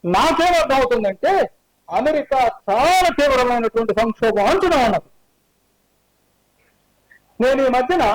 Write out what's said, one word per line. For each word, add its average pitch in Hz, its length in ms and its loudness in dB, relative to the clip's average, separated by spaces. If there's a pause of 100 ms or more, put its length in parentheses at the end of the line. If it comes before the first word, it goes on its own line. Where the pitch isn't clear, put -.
నాకేం 294 480 0
అర్థమవుతుందంటే, 262 960 0 (400)
అమెరికా 269 500 -2 (300)
చాలా 339 400 2
తీవ్రమైనటువంటి 247 880 0
సంక్షోభం 220 460 -2
అంచున 349 300 0
ఉన్నది. 220 340 0 (2250)
నేను 269 220 0
ఈ 262 60 2
మధ్యన 254 340 0 (120)